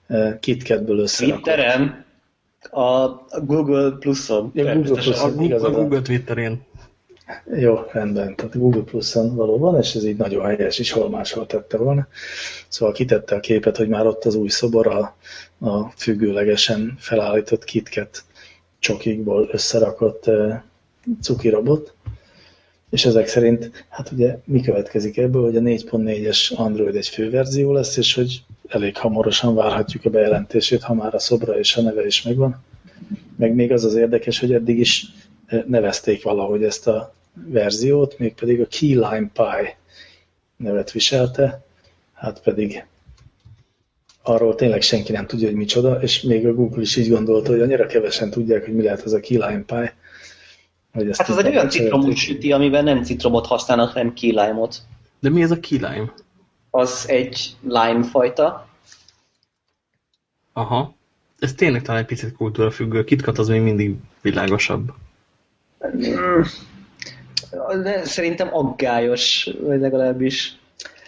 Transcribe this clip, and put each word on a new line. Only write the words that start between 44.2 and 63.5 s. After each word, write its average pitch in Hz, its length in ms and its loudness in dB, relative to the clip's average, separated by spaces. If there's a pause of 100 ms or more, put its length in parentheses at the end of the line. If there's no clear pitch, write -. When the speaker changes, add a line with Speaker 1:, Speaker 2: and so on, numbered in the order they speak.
Speaker 1:
arról 113 320 2
tényleg 110 280 2
senki 107 300 0
nem 101 140 -4
tudja, 113 200 -2
hogy 104 100 -2
micsoda, 123 460 0
és - 180 0
még 113 260 2
a 117 80 4
Google 117 280 0
is 104 140 -2
így 117 140 2
gondolta, 110 400 2
hogy 117 100 4
annyira 120 260 2
kevesen 110 440 0
tudják, 113 340 0
hogy 110 100 -6
mi 110 80 2
lehet 101 220 0
ez 107 80 -4
a 104 80 2
Key 123 160 0
Lime 104 300 -2
Pie, 120 280 -4 (960)
hogy 104 160 -2
ezt 98 120 0
Speaker 2:
Hát - 80 -2
ez 110 80 0
egy 202 80 4
Speaker 1:
inkább 285 100 2
Speaker 2:
olyan 185 120 4
Speaker 1:
becsülték. 113 260 0
Speaker 2:
citromos 139 280 2
süti, 143 320 -2
amiben 143 320 4
nem 135 180 2
citromot 117 440 0
használnak, 120 460 0
hanem 120 220 -2
key 120 160 -2
lime-ot. 110 520 0 (380)
Speaker 3:
De 139 100 2
mi 170 120 4
ez 165 80 2
a 170 100 0
key 143 180 -2
lime? 107 340 -6 (580)
Speaker 2:
Az 127 380 0
egy - 540 -2
lime 117 400 2
fajta. 139 640 0 (1800)
Speaker 3:
Aha. 120 420 -4 (440)
Ez 131 160 -4
tényleg 127 280 2
talán 113 180 -2
egy 113 60 -4
picit 117 300 -8
kultúrafüggő. 110 680 0
KitKat 131 340 0
az 110 100 2
még 110 120 4